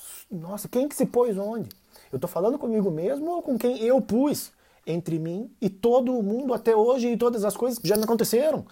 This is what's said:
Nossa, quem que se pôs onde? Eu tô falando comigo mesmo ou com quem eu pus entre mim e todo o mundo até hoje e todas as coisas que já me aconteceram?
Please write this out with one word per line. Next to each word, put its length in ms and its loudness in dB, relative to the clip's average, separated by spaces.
Nossa, 380 -10
quem 220 0
que 60 -12
se 100 0
pôs 320 0
onde? 320 -6
Eu 80 -6
tô 80 -4
falando 320 0
comigo 320 0
mesmo 400 -2
ou 100 -4
com 160 -2
quem 240 -2
eu 200 4
pus 500 0
entre 320 -4
mim 440 -8
e 80 0
todo 500 2
o 20 0
mundo 320 0
até 220 2
hoje 320 4
e 100 0
todas 280 0
as 100 -2
coisas 240 -2
que 80 -6
já 80 4
me 80 4
aconteceram? 680 2